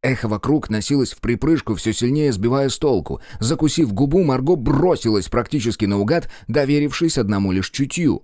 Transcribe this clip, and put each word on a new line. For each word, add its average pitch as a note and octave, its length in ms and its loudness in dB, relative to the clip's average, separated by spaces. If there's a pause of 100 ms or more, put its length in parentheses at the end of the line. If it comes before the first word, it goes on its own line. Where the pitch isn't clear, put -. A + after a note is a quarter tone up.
Эхо C3 220 -2
вокруг A#2 420 0
носилось A2+ 440 0
вприпрыжку, A#2+ 600 0
всё G#2+ 180 -2
сильнее C#3 400 0
сбивая A#2+ 380 0
с - 80 -6
толку. A#2+ 440 -2 (180)
Закусив D3 520 0
губу, C#3+ 320 2
Марго C#3 320 2
бросилась A#2 760 2
практически A2+ 560 -2
наугад, G2+ 440 0 (180)
доверившись D3 720 0
одному G2+ 340 0
лишь F#2+ 200 -2
чутью. C#3 520 0